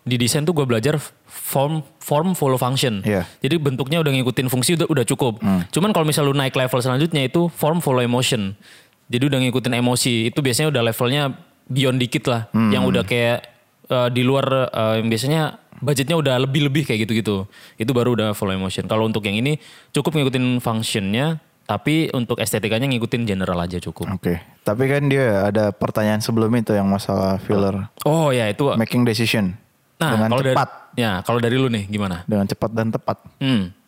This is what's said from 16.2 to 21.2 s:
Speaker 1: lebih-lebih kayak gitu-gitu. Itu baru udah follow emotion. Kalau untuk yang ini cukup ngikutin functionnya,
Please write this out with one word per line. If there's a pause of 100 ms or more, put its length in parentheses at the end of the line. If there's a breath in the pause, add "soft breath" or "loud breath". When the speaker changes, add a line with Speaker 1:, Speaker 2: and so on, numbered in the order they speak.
Speaker 1:
lebih-lebih
kayak
gitu-gitu. (300 loud breath)
Itu
baru
udah
follow
emotion.
Kalau
untuk
yang
ini (300 loud breath)
cukup
ngikutin
functionnya, (260)